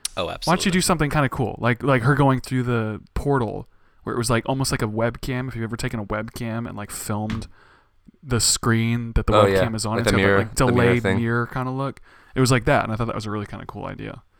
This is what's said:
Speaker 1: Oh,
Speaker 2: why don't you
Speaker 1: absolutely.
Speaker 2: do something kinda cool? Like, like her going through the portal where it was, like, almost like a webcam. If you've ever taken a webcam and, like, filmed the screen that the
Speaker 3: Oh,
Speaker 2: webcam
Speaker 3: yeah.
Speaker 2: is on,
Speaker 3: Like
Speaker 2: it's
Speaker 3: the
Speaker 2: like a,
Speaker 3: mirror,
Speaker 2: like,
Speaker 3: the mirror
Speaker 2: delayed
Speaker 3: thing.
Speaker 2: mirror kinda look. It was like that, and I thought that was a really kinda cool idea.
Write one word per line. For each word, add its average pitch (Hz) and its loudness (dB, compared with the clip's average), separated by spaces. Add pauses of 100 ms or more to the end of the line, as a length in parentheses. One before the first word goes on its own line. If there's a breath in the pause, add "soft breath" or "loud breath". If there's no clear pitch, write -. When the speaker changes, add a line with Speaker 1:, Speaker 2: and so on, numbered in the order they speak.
(160 loud breath)
Speaker 1:
Oh, 92 -2
Speaker 2:
why 82 -4
don't - -12
you 156 4
Speaker 1:
absolutely. 185 2
Speaker 2:
do 180 2
something 156 2
kinda 139 2
cool? 101 -4
Like, 117 0
like 127 2
her 139 4
going 135 4
through 127 -2
the 113 -2 (120)
portal 113 -2 (340)
where 113 -6
it - -2
was, 117 -2
like, 113 2
almost 135 -2
like 139 -2
a 120 0
webcam. 117 -4
If 117 -10
you've 113 -4
ever 113 -6
taken 123 -6
a 104 -6
webcam 113 -6
and, - -12
like, 104 -12
filmed 107 -6 (760 soft breath)
the 123 -2
screen 117 0
that - 0
the 110 2
Speaker 3:
Oh, 104 8
Speaker 2:
webcam 98 4
Speaker 3:
yeah. 110 -4
Speaker 2:
is 107 -4
on, 110 -2
Speaker 3:
Like - 0
Speaker 2:
it's 107 2
Speaker 3:
the - 4
Speaker 2:
like 98 4
a, 98 6
Speaker 3:
mirror, 98 6
Speaker 2:
like, 110 -2
Speaker 3:
the 135 2
mirror 123 4 (100)
Speaker 2:
delayed 120 4
Speaker 3:
thing. 98 2
Speaker 2:
mirror 117 0
kinda 127 -6
look. 135 -6 (360 soft breath)
It 123 4
was 131 6
like 120 4
that, 131 4
and 107 -4
I 110 -2
thought 117 -2
that - -6
was 107 -8
a 107 -6
really 104 -6
kinda - -14
cool 101 -12
idea. 98 -12 (180)